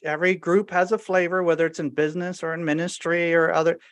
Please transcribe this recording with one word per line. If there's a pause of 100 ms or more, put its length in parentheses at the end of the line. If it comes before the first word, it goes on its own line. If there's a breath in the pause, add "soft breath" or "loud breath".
every
group
has
a
flavor,
whether
it's
in
business
or
in
ministry
or
other. (120)